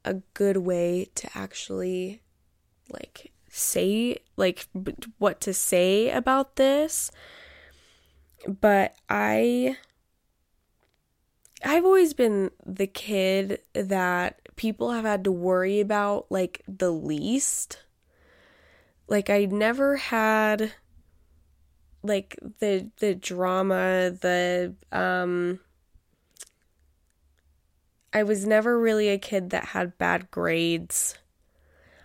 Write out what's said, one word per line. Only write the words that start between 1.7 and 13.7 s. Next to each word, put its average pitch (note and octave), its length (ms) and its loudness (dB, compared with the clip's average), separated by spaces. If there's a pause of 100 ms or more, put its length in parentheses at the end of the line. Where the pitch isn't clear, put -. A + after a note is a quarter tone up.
like, - 440 -18 (160)
say, G#3+ 680 -2 (180)
like, F#3 300 0 (140)
b-, F#3+ 140 -8 (240)
what G3 240 0
to G3 100 -2
say F#3+ 580 2
about C4 460 0
this, C#4 540 2 (1400)
but G3 500 2 (120)
I, A#3 680 0 (1900)
I've E4 200 2
always F#4 300 6
been G3+ 360 2 (140)
the F#3+ 220 -4
kid G3 760 -2 (140)